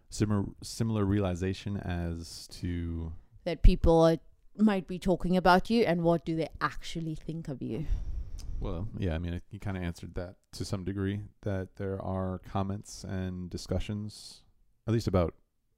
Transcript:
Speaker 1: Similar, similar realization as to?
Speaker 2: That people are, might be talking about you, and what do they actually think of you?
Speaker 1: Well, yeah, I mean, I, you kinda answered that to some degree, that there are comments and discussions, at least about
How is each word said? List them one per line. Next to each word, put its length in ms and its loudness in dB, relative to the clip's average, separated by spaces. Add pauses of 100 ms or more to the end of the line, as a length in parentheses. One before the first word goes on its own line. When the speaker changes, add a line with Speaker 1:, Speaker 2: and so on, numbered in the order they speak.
Speaker 1:
Similar, 360 2 (180)
similar 420 -2
realization 720 0
as 720 -6 (160)
to? 500 -4 (320)
Speaker 2:
That 200 -6
people 360 8
are, 160 6 (400)
might 300 4
be 120 -6
talking 380 2
about 320 8
you, 140 4
and 220 2
what 200 4
do 120 -2
they 120 -2 (140)
actually 540 -4
think 320 -10
of 120 -6
you? 240 -4 (760)
Speaker 1:
Well, 360 -4
yeah, 180 0
I 40 0
mean, 160 -6
I, 60 -6 (100)
you 80 -12
kinda 220 -6
answered 340 -6
that 220 -8 (160)
to 120 -8
some 200 -6
degree, 360 -2 (220)
that 340 -4
there 240 -4
are 460 -4
comments 580 -6
and 460 -6
discussions, 920 -6 (420)
at 80 2
least 140 0
about 260 4 (440)